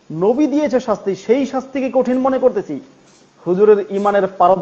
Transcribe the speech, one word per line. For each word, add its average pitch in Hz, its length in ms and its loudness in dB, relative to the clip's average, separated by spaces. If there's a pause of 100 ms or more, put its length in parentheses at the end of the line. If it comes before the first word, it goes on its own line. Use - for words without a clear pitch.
(120)
নবী 208 360 0
দিয়েছে 262 320 0
শাস্তি, 196 360 -4
সেই 247 300 -2
শাস্তিকে 262 480 -6
কঠিন 254 240 0
মনে 262 220 0
করতেছি।" 190 400 -2 (680)
হুজুরের 196 420 4
ইমানের 202 380 0
পারদ 185 340 2